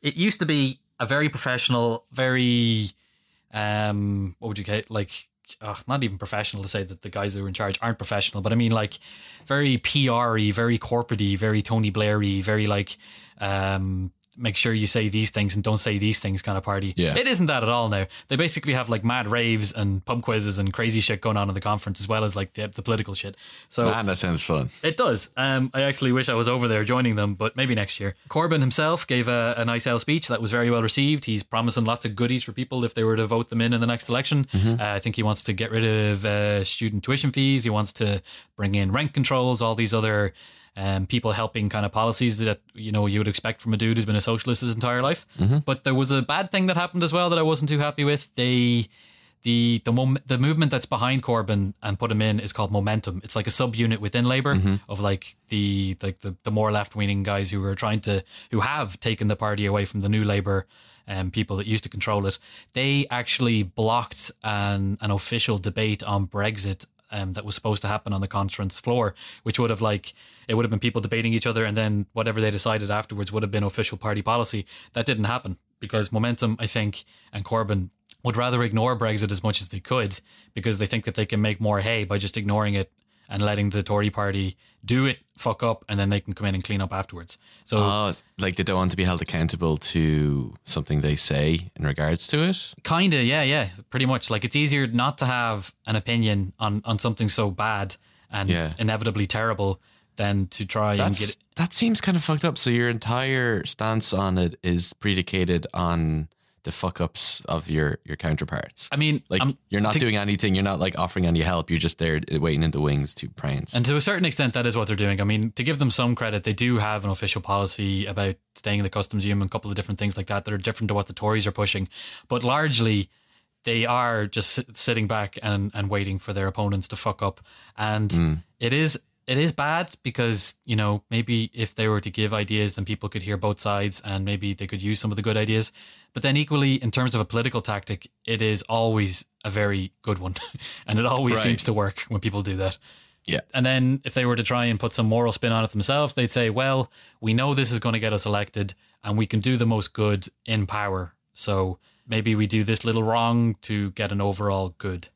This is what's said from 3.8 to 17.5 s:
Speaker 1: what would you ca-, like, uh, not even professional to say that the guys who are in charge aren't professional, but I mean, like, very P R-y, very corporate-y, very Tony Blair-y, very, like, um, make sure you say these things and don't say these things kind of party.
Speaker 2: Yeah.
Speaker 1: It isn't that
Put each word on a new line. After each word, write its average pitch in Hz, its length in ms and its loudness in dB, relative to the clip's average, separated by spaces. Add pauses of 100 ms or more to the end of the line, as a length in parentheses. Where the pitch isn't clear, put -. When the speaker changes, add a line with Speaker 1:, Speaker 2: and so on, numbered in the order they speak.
Speaker 1:
what 113 80 -8
would 104 100 -6
you 101 60 -8
ca-, 104 240 -2
like, 107 220 -4 (520)
uh, 104 140 -8 (100)
not 135 160 0
even 101 160 -2
professional 104 460 -4
to 95 40 -6
say 101 140 -2
that 92 200 -12
the - 80 -12
guys 101 240 -4
who 101 100 -6
are 98 40 -4
in 95 60 -6
charge 101 260 -2
aren't 117 180 -2
professional, 101 440 -2
but 107 100 0
I 113 40 2
mean, 117 160 4
like, 107 260 0 (480)
very 139 320 2
P 135 300 2
R-y, 113 420 2
very 117 280 2
corporate-y, 107 580 0
very 104 260 2
Tony 110 280 0
Blair-y, 104 520 0
very, 107 240 0
like, 101 320 -2 (420)
um, 95 680 -2 (300)
make 110 160 -2
sure 117 160 2
you 110 140 2
say 110 220 2
these 110 220 0
things 101 260 0
and 104 80 -2
don't 107 140 2
say 104 200 2
these 104 220 2
things 98 220 -2
kind 101 140 -4
of 95 60 -4
party. 98 340 -4
Speaker 2:
Yeah. 87 220 2
Speaker 1:
It 254 80 0
isn't 180 200 2
that 135 180 0